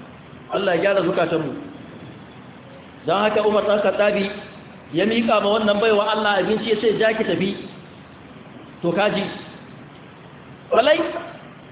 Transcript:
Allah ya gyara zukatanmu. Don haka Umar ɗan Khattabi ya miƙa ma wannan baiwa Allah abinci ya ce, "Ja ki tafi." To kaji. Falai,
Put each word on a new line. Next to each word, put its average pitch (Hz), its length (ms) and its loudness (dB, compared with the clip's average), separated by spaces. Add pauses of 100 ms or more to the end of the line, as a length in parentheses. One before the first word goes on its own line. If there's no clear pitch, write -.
(520)
Allah 190 240 2
ya 175 60 2
gyara 196 200 4
zukatanmu. 165 500 0 (1500)
Don 160 160 2
haka 214 260 2
Umar 208 160 4
ɗan 208 180 4
Khattabi 196 480 2 (600)
ya 175 140 2
miƙa 226 360 2
ma 202 140 2
wannan 208 240 2
baiwa 214 320 4
Allah 214 320 2
abinci 214 260 0
ya 214 60 4
ce, 214 240 2
"Ja 220 160 4
ki 226 80 -2
tafi." 190 320 0 (1300)
To 170 100 0
kaji. 196 320 2 (1500)
Falai, 294 300 6 (720)